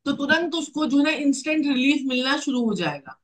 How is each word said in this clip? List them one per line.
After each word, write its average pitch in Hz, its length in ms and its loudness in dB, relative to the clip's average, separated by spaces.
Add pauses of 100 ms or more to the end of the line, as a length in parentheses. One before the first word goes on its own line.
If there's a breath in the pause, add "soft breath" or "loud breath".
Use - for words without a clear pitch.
तो 277 60 0
तुरंत 311 440 0
उसको 302 300 -4
जो 262 120 2
है 285 60 4
ना 311 60 2
इंस्टेंट 294 560 0
relief 277 400 2
मिलना 262 320 0
शुरू 247 280 -2
हो 214 80 0
जाएगा। 151 500 -6